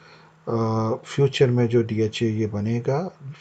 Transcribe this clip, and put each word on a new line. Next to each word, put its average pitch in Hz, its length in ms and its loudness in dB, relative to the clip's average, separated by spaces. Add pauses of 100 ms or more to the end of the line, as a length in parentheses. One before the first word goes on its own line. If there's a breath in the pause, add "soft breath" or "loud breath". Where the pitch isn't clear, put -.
(480 soft breath)
अ, 117 80 -2 (480)
फ्यूचर 135 460 2
में 123 180 2
जो 117 140 4
डीएचए 110 440 0
ये 110 200 0
बनेगा, 117 640 -2 (300)